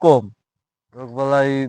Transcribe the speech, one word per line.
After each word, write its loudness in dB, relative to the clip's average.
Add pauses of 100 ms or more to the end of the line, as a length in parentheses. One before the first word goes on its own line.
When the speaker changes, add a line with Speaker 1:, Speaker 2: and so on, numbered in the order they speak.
Speaker 1:
কম। 2 (640)
Speaker 2:
রোগবালাই -2